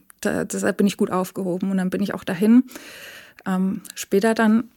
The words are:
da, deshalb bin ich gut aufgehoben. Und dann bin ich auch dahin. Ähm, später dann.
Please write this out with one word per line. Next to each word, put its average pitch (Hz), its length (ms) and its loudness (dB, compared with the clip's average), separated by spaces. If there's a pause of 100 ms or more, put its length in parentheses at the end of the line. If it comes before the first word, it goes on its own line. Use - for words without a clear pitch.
(220)
da, - 220 -2
deshalb 196 340 -2
bin 202 80 4
ich 190 100 0
gut 202 140 0
aufgehoben. 185 600 -4
Und 190 60 -2
dann 185 140 -2
bin 185 120 -4
ich - 120 -4
auch - 100 -10
dahin. 214 400 4 (840)
Ähm, 190 360 -2 (120)
später 208 380 0
dann. 226 440 2